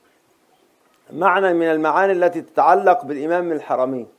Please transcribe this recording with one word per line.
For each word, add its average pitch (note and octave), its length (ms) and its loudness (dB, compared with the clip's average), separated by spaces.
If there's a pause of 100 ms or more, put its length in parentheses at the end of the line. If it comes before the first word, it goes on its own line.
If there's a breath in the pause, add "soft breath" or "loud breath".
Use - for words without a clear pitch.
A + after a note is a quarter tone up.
(1120)
معنى F#3 400 2
من E3 140 0
المعاني D#3+ 460 0
التي F3 280 0
تتعلق E3+ 640 2
بالإمام E3 460 -4
الحرمين. C3 560 -4 (120)